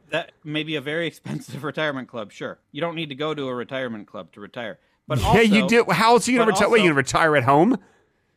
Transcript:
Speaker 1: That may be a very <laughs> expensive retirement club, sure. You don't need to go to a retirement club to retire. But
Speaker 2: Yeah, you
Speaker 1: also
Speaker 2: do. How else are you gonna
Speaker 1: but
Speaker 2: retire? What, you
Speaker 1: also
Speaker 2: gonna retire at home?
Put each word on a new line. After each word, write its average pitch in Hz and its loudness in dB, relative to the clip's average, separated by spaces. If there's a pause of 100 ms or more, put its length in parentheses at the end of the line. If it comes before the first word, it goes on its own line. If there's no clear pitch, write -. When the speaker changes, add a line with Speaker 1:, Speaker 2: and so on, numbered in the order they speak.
Speaker 1:
That 160 -6 (120)
may 151 -6
be 156 -6
a 143 -4
very 151 -4
<laughs> 147 -6
expensive 139 -12
retirement 143 -6
club, 107 -12
sure. 117 -12 (140)
You 143 -10
don't 170 -6
need 160 -8
to 139 -10
go 151 -4
to 139 -6
a 127 -6
retirement 123 -8
club 95 -16
to - -20
retire. 101 -12 (300)
But 143 -2
Speaker 2:
Yeah, 208 4
you 214 4
Speaker 1:
also 226 4
Speaker 2:
do. 190 -2
How 220 4
else 233 2
are 233 -2
you 254 2
gonna 226 2
Speaker 1:
but - 2
Speaker 2:
retire? 208 2
What, 233 4
you 220 4
Speaker 1:
also 175 6
Speaker 2:
gonna 147 2
retire 156 2
at 131 2
home? 156 4 (600)